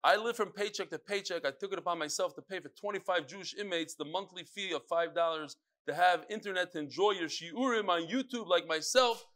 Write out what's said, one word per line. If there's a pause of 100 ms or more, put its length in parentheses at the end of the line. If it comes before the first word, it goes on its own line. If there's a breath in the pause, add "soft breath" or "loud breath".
I
live
from
paycheck
to
paycheck.
I
took
it
upon
myself
to
pay
for
twenty-five
Jewish
inmates
the
monthly
fee
of
five
dollars (320)
to
have
internet
to
enjoy
your
shiurim
on
YouTube
like
myself (100)